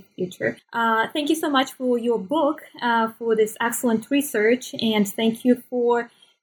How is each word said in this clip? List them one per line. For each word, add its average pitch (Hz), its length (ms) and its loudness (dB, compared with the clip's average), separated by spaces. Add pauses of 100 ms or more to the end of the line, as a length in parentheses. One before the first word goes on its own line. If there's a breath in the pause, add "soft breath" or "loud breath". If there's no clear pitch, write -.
(160)
future. 214 420 -4 (160)
Uh, 226 400 0
thank 294 160 -2
you 330 60 0
so 320 140 -4
much 269 220 0
for 247 260 -2
your 226 220 0
book, 294 440 -2 (180)
uh, 226 360 0
for 226 160 0
this 214 280 2
excellent 233 480 0
research, 247 720 0
and 214 260 2
thank 226 380 -2
you 247 240 4
for 240 420 0 (320 soft breath)